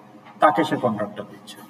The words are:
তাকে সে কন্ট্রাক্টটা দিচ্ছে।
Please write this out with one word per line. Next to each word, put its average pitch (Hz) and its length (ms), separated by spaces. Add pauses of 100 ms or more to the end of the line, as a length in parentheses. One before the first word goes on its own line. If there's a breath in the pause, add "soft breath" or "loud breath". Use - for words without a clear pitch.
(420)
তাকে 156 260
সে 147 160
কন্ট্রাক্টটা 104 460
দিচ্ছে। - 280 (120)